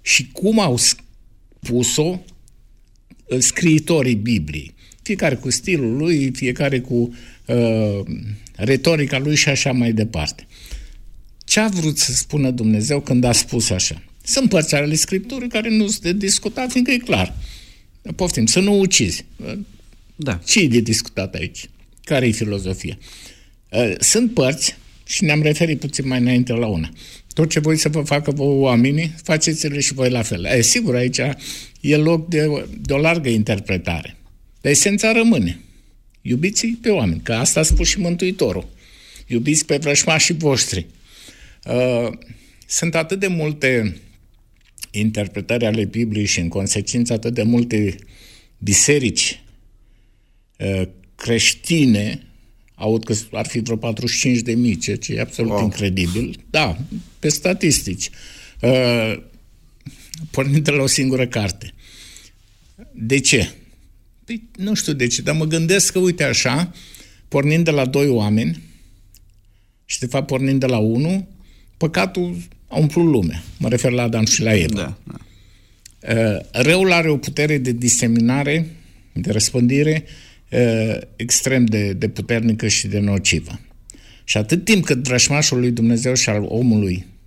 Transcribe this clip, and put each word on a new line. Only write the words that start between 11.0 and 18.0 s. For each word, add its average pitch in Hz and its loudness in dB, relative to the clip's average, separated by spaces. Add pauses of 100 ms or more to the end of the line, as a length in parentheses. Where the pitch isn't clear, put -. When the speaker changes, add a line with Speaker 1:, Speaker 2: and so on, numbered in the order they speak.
Speaker 1:
Ce - 0
a 220 2
vrut 165 0
să - -2
spună 131 0
Dumnezeu 117 0
când 123 2
a 120 4
spus - 0
așa? 92 -2 (200)
Sunt 269 2
părți 156 2
ale 147 0
Scripturii 233 -4
care 226 -2
nu 220 4
sunt - -4
de 175 -2
discutat, 214 -2
fiindcă 247 2
e 247 2
clar. 190 -2 (800)